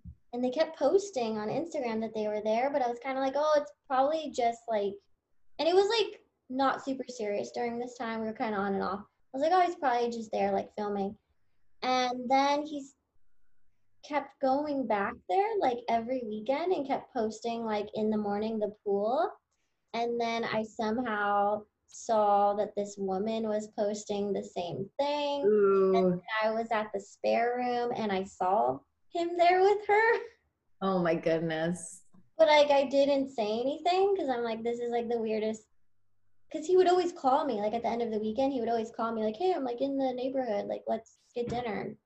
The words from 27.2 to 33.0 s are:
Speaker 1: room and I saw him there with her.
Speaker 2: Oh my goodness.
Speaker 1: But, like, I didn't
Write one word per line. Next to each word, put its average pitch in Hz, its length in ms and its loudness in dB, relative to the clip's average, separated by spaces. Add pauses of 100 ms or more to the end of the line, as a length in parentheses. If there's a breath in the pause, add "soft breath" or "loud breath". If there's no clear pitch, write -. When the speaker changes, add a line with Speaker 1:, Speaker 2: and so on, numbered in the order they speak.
Speaker 1:
room 240 400 -2
and 214 160 -2
I 190 100 0
saw 220 560 0 (340)
him 349 240 -2
there 359 240 6
with 403 260 4
her. 440 320 4 (640)
Speaker 2:
Oh 185 180 2
my 170 160 2
goodness. 165 880 -2 (340)
Speaker 1:
But, 320 100 8
like, 294 240 8
I 277 140 6
didn't 277 440 2